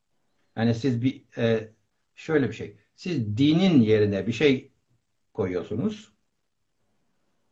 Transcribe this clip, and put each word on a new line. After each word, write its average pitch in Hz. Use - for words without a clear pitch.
Yani 117
siz 120
bir, -
e, 113
şöyle 143
bir -
şey, -
siz 120
dinin 156
yerine 104
bir 117
şey 139
koyuyorsunuz. 95